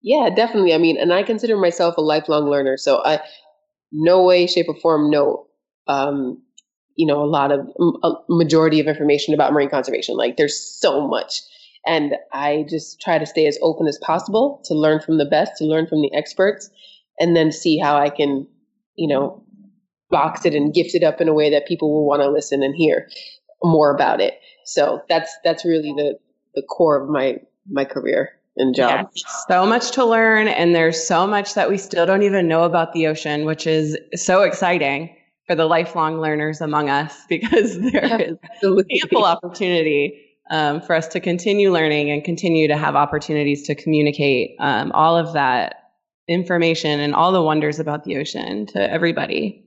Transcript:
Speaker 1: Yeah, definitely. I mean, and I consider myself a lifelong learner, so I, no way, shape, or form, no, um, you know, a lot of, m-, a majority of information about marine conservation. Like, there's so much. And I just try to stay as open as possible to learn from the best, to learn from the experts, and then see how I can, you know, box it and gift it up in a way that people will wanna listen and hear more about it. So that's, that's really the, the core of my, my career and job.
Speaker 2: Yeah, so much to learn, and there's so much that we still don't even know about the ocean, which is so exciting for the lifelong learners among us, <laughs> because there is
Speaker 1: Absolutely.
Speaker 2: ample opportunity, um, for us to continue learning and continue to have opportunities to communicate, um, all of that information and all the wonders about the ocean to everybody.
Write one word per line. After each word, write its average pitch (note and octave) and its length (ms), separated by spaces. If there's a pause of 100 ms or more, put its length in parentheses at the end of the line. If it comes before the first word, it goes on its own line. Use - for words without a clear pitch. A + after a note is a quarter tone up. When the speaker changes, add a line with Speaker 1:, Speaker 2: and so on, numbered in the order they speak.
Speaker 1:
Yeah, B3 280
definitely. G#3 440
I D#3 40
mean, E3 200
and F3 140
I F#3+ 120
consider A3 340
myself F3 400
a D#3+ 40
lifelong D3+ 480
learner, C3+ 280
so - 260
I, D3+ 180 (720)
no E3+ 320
way, F3+ 220
shape, F3 220
or D#3 120
form, D3+ 300
no, D3 380 (400)
um, C#3 540 (540)
you D#3+ 120
know, D3 160
a - 20
lot C#3+ 260
of, C#3 100 (180)
m-, E3+ 240
a E3 100 (160)
majority D#3+ 500
of C#3+ 80
information D3 460
about C#3+ 180
marine C#3+ 180
conservation. C3 460
Like, B2 220
there's - 420
so D3 280
much. - 340 (460)
And D3+ 260 (180)
I D3 380
just D#3 320
try E3+ 160
to D3 80
stay D#3 220
as D3 140
open D#3+ 260
as C#3+ 140
possible A3 640
to F3+ 80
learn D#3 280
from D#3+ 160
the D3 80
best, D#3+ 320
to D#3 80
learn D#3+ 220
from D#3 140
the C#3+ 120
experts, - 560 (500)
and E3+ 160
then D#3 160
see D#3 260
how D3 200
I C#3+ 120
can, C#3+ 380 (480)
you E3 120
know, C#3 360 (680)
box D#3 340
it D#3 80
and D3 200
gift E3+ 200
it E3+ 100
up D#3 160
in E3 80
a D#3 60
way D3+ 160
that D3 180
people D#3+ 240
will D3+ 140
wanna C#3+ 240
listen D3 320
and C#3 140
hear E3 340 (540)
more D3+ 300
about C#3 280
it. - 140 (300)
So - 440
that's, E3 340
that's E3 220
really D#3 320
the, D3 200 (360)
the C#3 80
core D3 400
of C3+ 80
my, C3+ 280 (320)
my C#3 160
career - 440 (280)
and C3 160
job. A#2+ 400
Speaker 2:
Yeah, - 100 (260)
so F3+ 160
much A#3 260
to B3+ 140
learn, A3 420
and F3 260
there's E3 320
so F3+ 220
much G3+ 280
that D#3+ 140
we G3 80
still E3+ 280
don't F#3+ 180
even G3 240
know E3 160
about E3 300
the D#3+ 140
ocean, D3+ 380
which D#3 220
is D#3 300 (160)
so F#3+ 300
exciting E3 720 (320)
for F3 100
the D#3+ 100
lifelong D#3+ 540
learners D#3 420
among D3 280
us, C#3+ 360
<laughs> - 40
because G3+ 500
there A3+ 420
is E3 160 (160)
Speaker 1:
Absolutely. G3 480
Speaker 2:
ample B3 240
opportunity, E3+ 960 (300)
um, D#3 300
for E3 140
us D#3+ 140
to F3+ 100
continue G3 520
learning D3+ 400
and D3 120
continue E3 440
to D3 100
have D3 180
opportunities C#3+ 680
to D3 120
communicate, D3 840
um, C3+ 340
all E3+ 240
of D#3 160
that B2+ 420 (520)
information E3+ 720
and D3 140
all F3+ 180
the F#3 100
wonders D#3 380
about D3+ 240
the - 140
ocean G#2+ 500
to - 240
everybody. E3 760